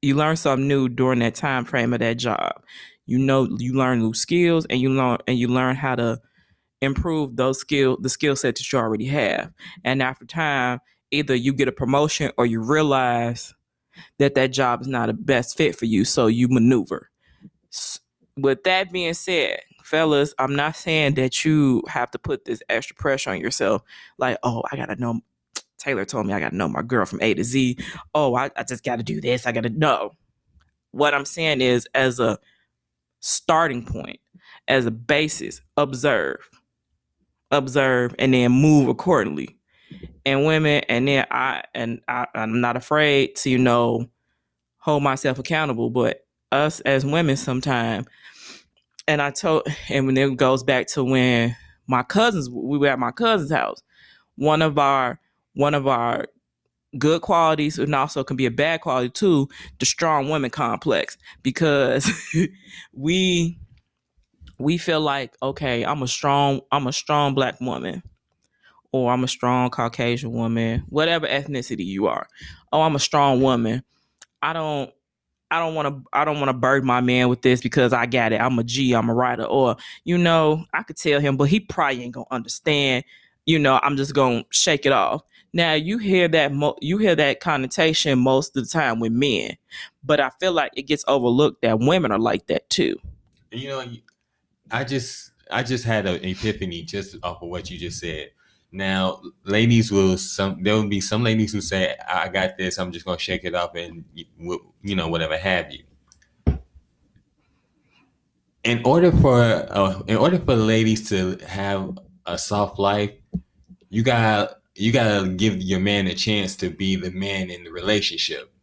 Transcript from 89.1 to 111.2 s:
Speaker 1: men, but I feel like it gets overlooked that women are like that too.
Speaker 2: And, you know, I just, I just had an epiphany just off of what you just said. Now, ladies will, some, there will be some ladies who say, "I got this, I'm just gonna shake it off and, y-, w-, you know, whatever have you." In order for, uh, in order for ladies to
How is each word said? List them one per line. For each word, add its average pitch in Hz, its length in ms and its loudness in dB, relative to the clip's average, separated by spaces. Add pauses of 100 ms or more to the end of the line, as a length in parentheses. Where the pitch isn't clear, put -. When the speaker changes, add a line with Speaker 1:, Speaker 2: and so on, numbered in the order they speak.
Speaker 1:
men, 117 440 0 (460)
but 147 180 0
I 135 100 0 (100)
feel 185 120 0
like 156 240 -2
it 139 60 -8
gets 139 260 -2
overlooked 131 540 2
that 113 160 2
women 147 340 2
are 101 60 0
like 107 300 -2
that - 200 -2
too. 62 300 0 (540)
Speaker 2:
And, 117 80 -10
you 139 100 -12
know, 135 120 -8 (880)
I 123 140 -2
just, 127 480 -6 (180)
I 120 120 -2
just 120 220 -4
had 110 220 0
an 90 160 -2
epiphany 92 600 -4
just 92 400 -10
off 87 200 -10
of 87 60 -12
what 85 220 -10
you 90 80 -14
just 82 200 -10
said. 78 320 -10 (400)
Now, 95 520 -4 (220)
ladies 113 460 4
will, 95 280 4
some, 95 440 -4
there 104 120 2
will 107 140 0
be 101 120 -2
some 107 240 -2
ladies 110 280 0
who 101 100 -4
say, 95 340 -2 (120)
"I 90 200 -2
got 92 300 -2
this, 92 200 -4
I'm 90 140 -6
just 82 140 -12
gonna 90 120 -4
shake 92 260 -6
it 87 100 -6
off 87 200 -4
and, 85 300 -12 (100)
y-, 85 100 -18 (140)
w-, 85 340 -10 (100)
you 101 120 -6
know, 82 140 -2
whatever 80 300 -2
have 90 340 -2
you." - 120 -18 (2750)
In 117 200 0
order 170 280 6
for, 127 280 6
uh, 98 680 2
in 110 80 2
order 160 220 4
for 139 180 0
ladies 110 520 2
to 92 380 -2